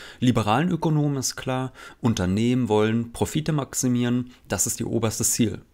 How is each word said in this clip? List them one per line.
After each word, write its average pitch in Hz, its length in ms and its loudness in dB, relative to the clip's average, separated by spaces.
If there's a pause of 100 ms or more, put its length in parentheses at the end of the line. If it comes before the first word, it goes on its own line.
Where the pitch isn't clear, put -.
(200)
liberalen 120 500 2
Ökonomen 151 480 2
ist - 180 -4
klar, 131 380 -4 (280)
Unternehmen 113 680 2
wollen 110 440 2
Profite 156 380 -2
maximieren, 123 800 0 (160)
das - 180 -2
ist - 140 -4
ihr - 80 -4
oberstes 110 460 0
Ziel. 101 280 0 (120)